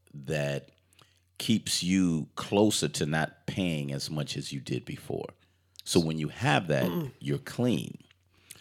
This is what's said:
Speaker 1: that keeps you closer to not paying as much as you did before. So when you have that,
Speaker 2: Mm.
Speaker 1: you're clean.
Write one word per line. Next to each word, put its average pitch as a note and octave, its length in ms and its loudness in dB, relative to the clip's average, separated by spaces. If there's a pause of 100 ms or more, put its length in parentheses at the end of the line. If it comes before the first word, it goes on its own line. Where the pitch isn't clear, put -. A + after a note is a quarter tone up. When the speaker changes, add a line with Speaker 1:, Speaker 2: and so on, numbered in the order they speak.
(260)
Speaker 1:
that C#2+ 440 -2 (680)
keeps - 440 2
you F2 540 2
closer G#2 520 4
to D#2 180 -2
not D#2 420 -2
paying D#2 440 -2
as C#2 180 -6
much D2 280 -4
as - 140 -8
you C#2+ 80 -6
did B1+ 260 -6
before. - 420 -8 (560)
So - 160 4
when D#2+ 200 2
you D2+ 100 0
have A#2+ 380 2
that, C#2 180 2
Speaker 2:
Mm. F2 340 -2
Speaker 1:
you're C#2 200 -2
clean. - 580 -2 (640)